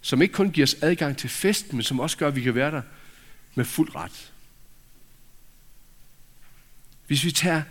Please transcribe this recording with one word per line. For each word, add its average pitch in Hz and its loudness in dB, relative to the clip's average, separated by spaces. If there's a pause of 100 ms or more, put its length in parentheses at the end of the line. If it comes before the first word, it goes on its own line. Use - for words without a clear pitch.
som 135 2
ikke 196 2
kun 190 2
giver 151 4
os 131 2
adgang 156 0
til - -8
festen, - -2
men 113 -2
som 131 -2
også 151 -2
gør, 151 0
at 143 0
vi 127 -2
kan 120 2
være 135 2
der 147 -6 (720)
med 123 0
fuld - 0
ret. - -12 (2750)
Hvis 143 0
vi 170 2
tager 160 2